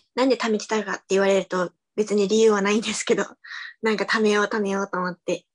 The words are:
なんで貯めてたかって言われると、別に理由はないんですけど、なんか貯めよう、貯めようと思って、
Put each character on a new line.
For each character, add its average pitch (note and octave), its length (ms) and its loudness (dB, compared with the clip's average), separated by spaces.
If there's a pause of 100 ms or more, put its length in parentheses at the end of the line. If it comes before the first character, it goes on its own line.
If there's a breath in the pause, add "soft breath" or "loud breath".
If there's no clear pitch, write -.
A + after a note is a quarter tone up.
(140)
な B3+ 120 2
ん - 20 4
で A#3+ 80 2
貯 A#3 140 -4
め G#3+ 80 0
て - 80 -8
た G#3+ 180 -2
か F#3+ 100 -6
っ - 40 -10
て - 120 -20
言 G3 100 4
わ G3 60 2
れ G3 120 4
る F#3 80 -2
と、 F3+ 260 -4 (240)
別 G#3 180 -2
に G3+ 140 2
理 A3 140 4
由 A3 100 6
は G3+ 100 2
な G3 80 2
い G#3 80 2
ん - 20 2
で G#3+ 120 -6
す - 120 -8
け - 100 0
ど、 G3+ 100 0 (580 loud breath)
な A3 100 0
ん G#3 40 0
か G3 80 -2
貯 G#3+ 160 0
め G#3+ 100 4
よ G#3 120 2
う、 - 20 2
貯 G#3+ 160 -4
め G3 100 -2
よ G3 120 -2
う G3 80 -6
と F#3 80 -4
思 F3+ 120 -2
っ F3 80 -12
て、 F3 260 -6 (100)